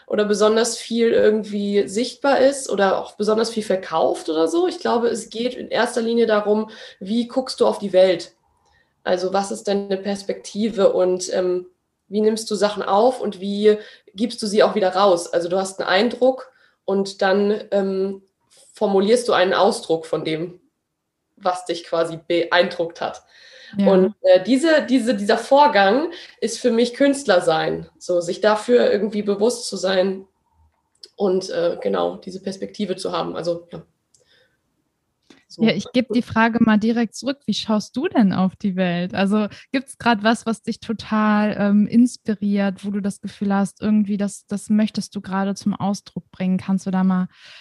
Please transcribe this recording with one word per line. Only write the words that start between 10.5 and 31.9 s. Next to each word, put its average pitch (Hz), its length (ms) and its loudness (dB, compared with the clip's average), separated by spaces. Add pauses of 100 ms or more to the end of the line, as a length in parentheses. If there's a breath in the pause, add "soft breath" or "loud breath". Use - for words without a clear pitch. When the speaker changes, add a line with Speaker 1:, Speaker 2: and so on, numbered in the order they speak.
Speaker 1:
und, 185 400 0
ähm, 180 340 -2 (420)
wie 202 120 -2
nimmst 220 300 0
du 214 40 -2
Sachen 202 300 -2
auf 226 360 2
und 196 200 -8
wie 208 380 2 (360 loud breath)
gibst 226 260 -6
du 220 60 -6
sie 202 160 2
auch 196 140 2
wieder 185 180 0
raus? 185 380 2
Also 175 160 -2
du 180 100 0
hast 190 220 -6
einen - 80 -4
Eindruck 240 640 0 (320 soft breath)
und 196 360 -4
dann, 202 400 2 (120)
ähm, 196 500 -2 (520)
formulierst 202 540 2
du - 40 2
einen 185 220 2
Ausdruck 165 520 0
von 151 180 -4
dem, 160 360 -6 (760)
was 180 280 -4
dich 170 200 -6
quasi 165 340 -2 (100)
beeindruckt 170 720 0
hat. - 220 -8 (540 loud breath)
Speaker 2:
Ja. 202 160 4
Speaker 1:
Und, 190 300 4
äh, 185 220 6
diese, 269 440 2
diese, 233 280 2
dieser 208 200 0
Vorgang 254 760 4 (280 loud breath)
ist 226 200 -6
für 247 100 2
mich 233 240 2
Künstler 269 460 2
sein, 160 480 -2 (100)
so 175 220 -2
sich 175 200 -6
dafür 220 520 4
irgendwie 208 300 -2
bewusst 208 440 -2
zu 196 100 -8
sein 190 480 -2 (920)
und, 185 340 -2
äh, 170 320 -2
genau, 180 360 -2